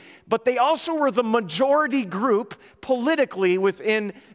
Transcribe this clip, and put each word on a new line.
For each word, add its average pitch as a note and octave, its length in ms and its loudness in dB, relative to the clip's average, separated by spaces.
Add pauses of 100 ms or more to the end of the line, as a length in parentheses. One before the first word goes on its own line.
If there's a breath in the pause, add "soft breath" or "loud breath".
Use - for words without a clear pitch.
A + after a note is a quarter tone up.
(280 loud breath)
but A3 180 -2
they B3+ 140 4
also D#4 340 2
were D4+ 160 0
the A#3+ 140 0
majority A#3 800 0
group G#3 480 -2 (280 loud breath)
politically B3 760 0
within G3+ 560 -2 (220 loud breath)